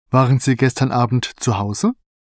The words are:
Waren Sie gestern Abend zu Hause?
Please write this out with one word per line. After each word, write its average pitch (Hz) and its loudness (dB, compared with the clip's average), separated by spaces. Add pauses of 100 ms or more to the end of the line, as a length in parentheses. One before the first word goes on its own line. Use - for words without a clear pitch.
Waren 131 4
Sie 131 0
gestern 131 0
Abend 120 -2
zu 107 -2
Hause? 104 -2 (380)